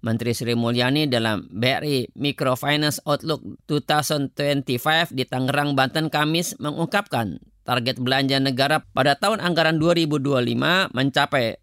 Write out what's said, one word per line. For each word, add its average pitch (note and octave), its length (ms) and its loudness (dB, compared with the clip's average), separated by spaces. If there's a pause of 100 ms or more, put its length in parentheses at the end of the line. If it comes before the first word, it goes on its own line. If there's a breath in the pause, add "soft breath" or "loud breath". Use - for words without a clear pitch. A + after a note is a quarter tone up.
Menteri A2+ 320 -2
Sri A#2+ 160 -4
Mulyani A#2+ 560 2
dalam A2+ 400 0
B A#2+ 240 0
R A2 160 -2
I C#3 100 0 (220)
Microfinance C#3+ 880 0
Outlook D3+ 320 -2 (240)
two D3 160 0
thousand D3 560 -2
twenty-five C#3+ 800 0
di B2+ 80 0
Tangerang, C#3+ 480 -2
Banten, C#3 400 0
Kamis D#3 480 0
mengungkapkan D3 800 -4 (240)
target B2 320 -2
belanja C3+ 400 0
negara C3+ 560 0
pada - 240 2
tahun G#3 240 0
anggaran D#3+ 400 2
dua E3+ 160 4
ribu D3+ 240 2
dua C3 240 2
puluh A#2+ 80 0
lima D#3+ 400 0
mencapai C3+ 720 0